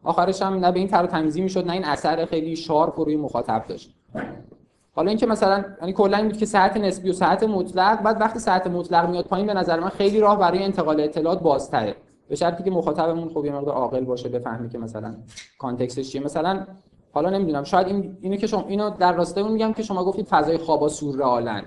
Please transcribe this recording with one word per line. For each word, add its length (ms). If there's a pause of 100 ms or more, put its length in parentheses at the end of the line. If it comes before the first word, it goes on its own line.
آخرش 380
هم 120
نه 180
به 80
این 80
تر 160
و 40
تمیزی 340
می‌شد، 260
نه 60
این 120
اثر 400
خیلی 300
شارپ 440
رو 60
روی 100
مخاطب 520
داشت. 280 (960)
حالا 180
اینکه 160
مثلاً، 380 (180)
یعنی 120
کلاً 240
این 100
بود 100
که 80
صحت 320
نسبی 320
و 40
صحت 300
مطلق، 580
بعد 200
وقتی 180
صحت 280
مطلق 420
میاد 160
پایین 220
به 60
نظر 260
من 100
خیلی 300
راه 200
برای 240
انتقال 380
اطلاعات 400
بازتره. 540 (340)
به 60
شرطی 280
که 80
مخاطبمون 580
خب 160
یه 60
مقدار 240
عاقل 280
باشه، 260
بفهمه 400
که 80
مثلاً 380 (420)
کانتکستش 520
چیه. 140
مثلاً 420 (460)
حالا 180
نمی‌دونم، 340
شاید 240
این، 340
اینو 140
که 120
شما، 200
اینو 220
در 240
راستای 300
اون 100
می‌گم 200
که 100
شما 200
گفتید 240
فضای 300
خوابا 300
سورئالن. 800